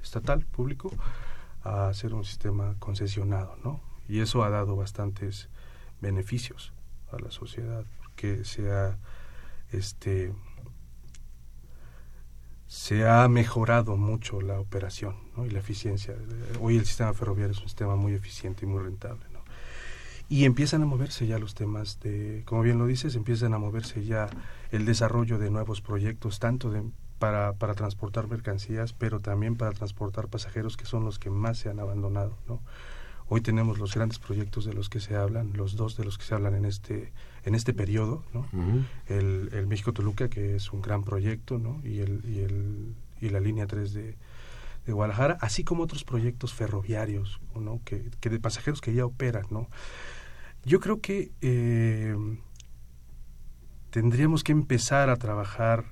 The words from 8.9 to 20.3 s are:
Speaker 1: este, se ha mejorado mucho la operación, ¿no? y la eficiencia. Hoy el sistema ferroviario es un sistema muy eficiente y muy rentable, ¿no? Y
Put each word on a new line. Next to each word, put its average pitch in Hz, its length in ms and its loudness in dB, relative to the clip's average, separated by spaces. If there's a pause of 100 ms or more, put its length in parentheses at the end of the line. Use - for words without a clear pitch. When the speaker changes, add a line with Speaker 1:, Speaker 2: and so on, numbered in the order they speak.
Speaker 1:
este, 95 640 -2 (2250)
se 107 400 2
ha 117 200 12
mejorado 117 720 6
mucho 104 440 0
la 98 180 0
operación, 98 560 -4 (220)
¿no? 123 80 -2
y 117 40 -2
la 101 100 0
eficiencia. 101 560 -2 (440)
Hoy 113 180 8
el 110 80 6
sistema 107 280 6
ferroviario 101 380 2
es 98 80 0
un - 80 -8
sistema 101 280 0
muy 101 180 4
eficiente 98 520 -4
y - 20 -2
muy 98 160 0
rentable, 101 480 -8
¿no? - 80 -8 (880)
Y 139 160 8